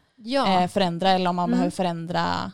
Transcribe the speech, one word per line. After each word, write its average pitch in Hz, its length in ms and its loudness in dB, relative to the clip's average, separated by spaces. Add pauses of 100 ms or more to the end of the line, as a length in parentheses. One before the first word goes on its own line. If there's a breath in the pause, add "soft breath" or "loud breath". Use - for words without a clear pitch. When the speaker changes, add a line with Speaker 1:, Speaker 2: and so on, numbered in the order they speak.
(160)
Speaker 1:
Ja. 220 460 0
Speaker 2:
eh, 180 60 2
förändra 180 420 0
eller 185 200 2
om 180 60 -2
man 175 140 0
Speaker 1:
Mm. 240 80 2
Speaker 2:
behöver 277 140 0
förändra 170 840 -4